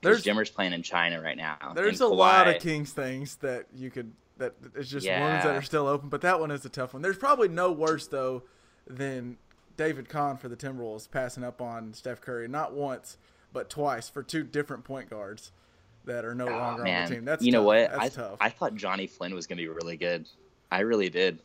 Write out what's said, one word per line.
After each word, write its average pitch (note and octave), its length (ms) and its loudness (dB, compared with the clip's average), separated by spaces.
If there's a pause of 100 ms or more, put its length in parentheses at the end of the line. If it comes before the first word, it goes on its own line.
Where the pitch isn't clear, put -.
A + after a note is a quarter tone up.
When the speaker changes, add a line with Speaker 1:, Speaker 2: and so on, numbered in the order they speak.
Speaker 1:
'Cause G3 220 6
Speaker 2:
There's - 20 -2
Speaker 1:
Jimmer's G#2 240 2
playing F#2 240 -2
in E2+ 80 -6
China E2+ 400 0
right D#2 160 -6
now. D#2 380 -8
Speaker 2:
There's G3+ 260 0
Speaker 1:
And A#3 100 4
Speaker 2:
a - 40 4
lot F#3+ 320 8
of E3+ 80 6
Speaker 1:
Kawhi E3+ 60 -2
Speaker 2:
Kings D3+ 300 -4
things C3+ 460 -6
that B2+ 380 -4
you B2+ 160 -10
could, A#2 200 -10 (260)
that B2+ 160 -4 (200)
it's C3+ 160 -8
just C3+ 160 -6
Speaker 1:
Yeah. - 240 2
Speaker 2:
wounds - 160 2
that - 100 2
are - 60 -2
still D3 240 0
open, C#3+ 240 0
but C#3 120 -4
that F3+ 180 4
one D#3 100 -2
is C#3+ 160 -6
a C3 40 -12
tough B2+ 240 -6
one. C3+ 100 -10
There's F#3+ 160 0
probably C4 300 4
no F3+ 220 2
worse, D#3 360 0
though, C3 340 -2 (460)
than B2+ 500 -6 (400)
David D3+ 320 -2
Kahn C#3+ 280 -2
for B2+ 120 -12
the A#2+ 60 -10
Timberwolves A#2+ 560 -8
passing B2+ 320 -6
up B2 180 -8
on A2+ 320 -8
Steph A#2+ 260 -10
Curry, A#2 280 -8
not C#3+ 260 -4
once, C3+ 460 -6 (340)
but B2+ 160 -6
twice C#3 400 -2
for C#3 140 -10
two D#3 200 -4
different C3+ 420 -6
point C3+ 220 -10
guards G#2 440 -14 (540)
that A#2+ 200 -4
are A#2 80 -6
no B2 140 -2
Speaker 1:
Oh, A#2 100 -2
Speaker 2:
longer A#2+ 260 -2
Speaker 1:
man. F2+ 200 0
Speaker 2:
on E2+ 60 -2
the B2 60 -4
team. A#2 100 -8
That's D#3 180 0
Speaker 1:
You B2 80 6
know A#2+ 80 8
Speaker 2:
tough. G#2 80 8
Speaker 1:
what? A2 240 8
Speaker 2:
That's A#2+ 260 -2
Speaker 1:
I, B2 40 -8
Speaker 2:
tough. G2+ 200 -10
Speaker 1:
I G#2+ 80 4
thought C3 240 -4
Johnny G2 320 -4
Flynn F#2 300 -8
was E2+ 100 -8
gonna F2 160 -8
be E2 60 -4
really E2 300 -8
good. E2+ 300 -2 (440)
I F2+ 80 0
really G#2 300 4
did. F2 360 2